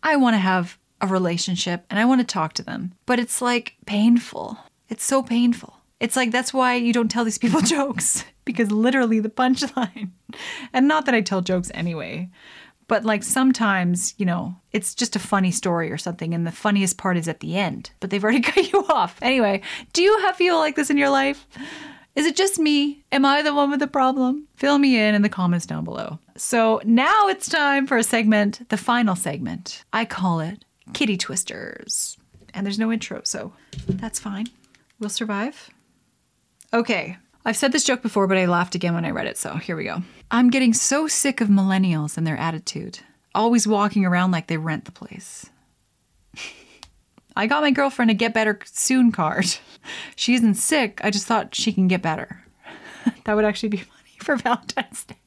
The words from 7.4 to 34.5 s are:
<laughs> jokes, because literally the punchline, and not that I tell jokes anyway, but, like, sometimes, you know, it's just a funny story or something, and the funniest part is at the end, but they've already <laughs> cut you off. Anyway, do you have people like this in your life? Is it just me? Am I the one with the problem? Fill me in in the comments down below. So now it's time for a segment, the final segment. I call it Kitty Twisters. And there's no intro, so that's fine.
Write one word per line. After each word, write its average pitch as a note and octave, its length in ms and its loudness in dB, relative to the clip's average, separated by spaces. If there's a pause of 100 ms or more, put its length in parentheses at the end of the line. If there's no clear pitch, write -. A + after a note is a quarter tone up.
<laughs> E4 160 2
jokes, - 480 -2 (200)
because A#3 260 0
literally A3+ 500 2
the G#3+ 80 -2
punchline, B3 840 -2 (600)
and B3+ 140 4
not D4+ 200 2
that C4 80 2
I A3+ 60 4
tell F#3+ 200 0
jokes F3+ 340 -2
anyway, E3+ 560 -6 (560)
but, A3+ 180 0
like, G#3+ 180 0
sometimes, G3 960 2
you G3 80 0
know, F3 300 -2 (160)
it's - 220 -2
just - 220 -4
a F#3+ 40 -2
funny F#3 300 2
story E3+ 400 -2
or C#3+ 60 -6
something, E3+ 380 -6
and E3+ 120 -2
the E3 60 -6
funniest G3+ 460 0
part F3+ 180 0
is E3 120 -2
at D#3+ 120 -6
the D#3+ 160 -6
end, - 340 -4 (100)
but G3 100 -6
they've G3 120 -2
already A3+ 180 4
<laughs> - 20 0
cut - 300 0
you G4 160 4
off. A3 340 0
Anyway, A3 400 2 (320)
do E4+ 80 2
you G#4 160 6
have F#4+ 180 0
people F4 220 4
like D#4 180 0
this D4+ 140 -2
in C#4+ 80 4
your C#4+ 100 4
life? C#4 380 0 (680)
Is D4+ 120 2
it E4 100 0
just G4 220 2
me? D4 520 2
Am C#4 140 2
I C#4 160 4
the D4+ 140 0
one C#4+ 160 2
with C#4+ 100 0
the C#4+ 60 0
problem? C4+ 600 0 (100)
Fill C#4+ 220 2
me C4+ 200 4
in G#3+ 160 4
in G#3 80 4
the G#3 80 4
comments F3 360 0
down D#3 180 -6
below. - 340 -8 (180)
So A3+ 480 2
now D4+ 440 4
it's F#4+ 200 -2
time C#4 380 2
for C4+ 100 0
a A3+ 80 4
segment, G#3+ 640 2
the A3 80 -2
final A3 400 2
segment. E3+ 680 -8 (100)
I A3+ 120 -2
call F#3 360 -2
it E3+ 240 -8 (280)
Kitty A3 240 0
Twisters. - 1040 -8 (340)
And G3 140 -6
there's G3+ 120 -4
no A3+ 140 0
intro, - 320 -6
so - 300 -8 (340)
that's F#3+ 320 -4
fine. G#3 260 -6 (540)